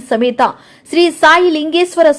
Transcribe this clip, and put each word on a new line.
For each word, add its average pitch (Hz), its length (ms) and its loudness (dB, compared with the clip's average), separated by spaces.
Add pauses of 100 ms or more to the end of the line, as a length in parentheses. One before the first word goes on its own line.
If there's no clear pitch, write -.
సమేత 240 320 -2 (480)
శ్రీ 339 160 2 (160)
సాయి 349 340 4
లింగేశ్వర 320 640 0